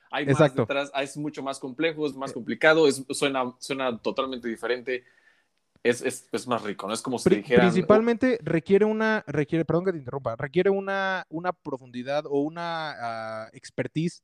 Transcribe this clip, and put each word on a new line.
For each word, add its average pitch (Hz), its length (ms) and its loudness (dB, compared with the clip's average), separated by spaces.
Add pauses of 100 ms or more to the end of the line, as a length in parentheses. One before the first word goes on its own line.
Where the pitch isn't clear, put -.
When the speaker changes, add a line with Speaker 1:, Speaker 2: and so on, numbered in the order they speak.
Speaker 1:
hay 143 160 -4
más 143 60 2
Speaker 2:
Exacto. 139 300 4
Speaker 1:
detrás, 139 380 -2
es 139 180 -6
mucho 147 260 -6
más 135 160 -6
complejo, 151 480 -4
es 139 80 -6
más 135 160 -8
Speaker 2:
Eh. - 20 -12
Speaker 1:
complicado, 151 540 4
es, 131 240 2
suena, 135 480 -2
suena 131 400 -4
totalmente 123 480 -4
diferente. 120 560 -4 (800)
Es, 120 200 2
es, 127 320 -6
es 113 140 -4
más 120 160 0
rico, 98 240 -8
¿no? 104 60 -4
Es 113 80 -4
como 123 180 -4
si - 100 2
Speaker 2:
Pri-, 202 80 6
Speaker 1:
dijeran, 196 320 4
Speaker 2:
principalmente 220 720 4
requiere 196 420 2
una, 220 440 0
requiere, 151 360 0
perdón 160 220 0
que 196 80 2
te 170 60 -8
interrumpa, 127 360 -6
requiere 147 340 0
una, 196 600 -2
una 175 240 -4
profundidad 131 720 -6
o 143 160 0
una, 143 1040 -6
ah, 110 80 -20
expertise - 720 -6